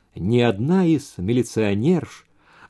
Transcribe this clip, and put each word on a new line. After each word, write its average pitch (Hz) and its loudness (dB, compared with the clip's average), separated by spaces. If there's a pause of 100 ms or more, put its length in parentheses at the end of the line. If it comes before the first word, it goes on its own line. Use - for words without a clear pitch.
(140)
не 117 0
одна 127 2
из 156 -2
милиционерш, 113 -2 (440)